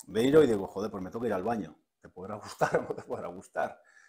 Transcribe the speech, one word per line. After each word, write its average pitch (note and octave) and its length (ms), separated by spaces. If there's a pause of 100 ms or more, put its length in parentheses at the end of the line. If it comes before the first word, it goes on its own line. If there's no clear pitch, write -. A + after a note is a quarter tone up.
Me G#2+ 160
miro C#3+ 200
y C#3+ 40
digo, G#2 220
"Joder, G#2 220
pues G2+ 120
me F#2 80
toca A#2 160
ir G#2+ 80
al F#2 100
baño". G2+ 340 (220)
¿Te - 80
podrá G2 280
gustar - 420
o C3 40
no - 120
te - 80
podrá G#2+ 260
gustar? F2+ 540 (260)